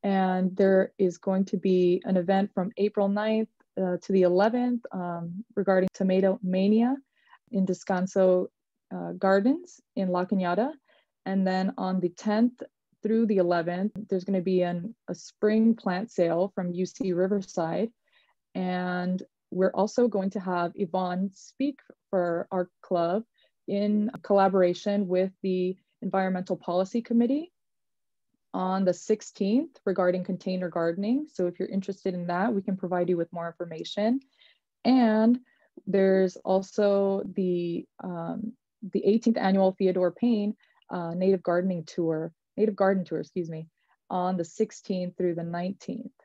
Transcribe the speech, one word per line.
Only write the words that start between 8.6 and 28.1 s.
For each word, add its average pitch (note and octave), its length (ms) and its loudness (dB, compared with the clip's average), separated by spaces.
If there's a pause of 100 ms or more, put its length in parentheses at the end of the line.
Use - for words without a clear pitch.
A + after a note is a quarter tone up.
uh, F3 180 -8
Gardens G3+ 680 0 (140)
in F#3+ 140 -2
La F3+ 160 0
Cañada. F#3+ 460 0 (540)
And F#3+ 220 0
then F#3 300 0
on F#3 220 -2
the F3 100 0
tenth G#3+ 520 0 (400)
through A3+ 240 2
the G#3 120 2
eleventh, F3 560 0 (160)
there's F#3 160 -2
gonna F#3+ 160 0
be F3+ 200 2
an, F3 320 -4 (140)
a F3+ 80 -8
spring A3 580 2
plant F#3 380 -4
sale F3 420 0
from F3+ 180 -4
U F3+ 140 -2
C F#3 280 -4
Riverside. F#3 760 -2 (640)
And F3+ 680 -4 (260)
we're F#3 220 2
also A3 360 2
going G3 240 0
to G#3+ 80 -4
have F3+ 360 -2
Yvonne F#3 580 -2
speak - 460 -8 (300)
for F3 420 0
our F3+ 180 -2 (120)
club F3+ 420 -2 (440)
in G#3 440 0 (100)
collaboration G3 840 2
with F#3 240 0 (100)
the F#3 360 -2 (240)
Environmental F#3 560 -2
Policy F#3+ 440 -2
Committee A#3+ 500 0 (1000)